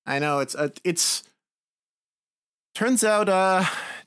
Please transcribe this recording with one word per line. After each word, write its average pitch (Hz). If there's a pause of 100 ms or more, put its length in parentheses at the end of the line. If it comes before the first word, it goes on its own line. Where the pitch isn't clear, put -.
I 139
know, 143
it's, 131
uh, 147 (140)
it's, - (1500)
turns 233
out, 214
uh, 190 (440)